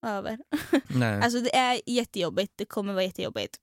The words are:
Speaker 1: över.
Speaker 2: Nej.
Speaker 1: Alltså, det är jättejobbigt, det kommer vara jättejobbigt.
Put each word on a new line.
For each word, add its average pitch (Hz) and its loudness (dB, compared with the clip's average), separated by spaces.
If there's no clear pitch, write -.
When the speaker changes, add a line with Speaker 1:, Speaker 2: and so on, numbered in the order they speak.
Speaker 1:
över. 214 -4
Speaker 2:
Nej. 113 2
Speaker 1:
Alltså, 240 2
det 240 2
är 247 4
jättejobbigt, 202 -2
det 202 -6
kommer 202 -4
vara 190 2
jättejobbigt. - -6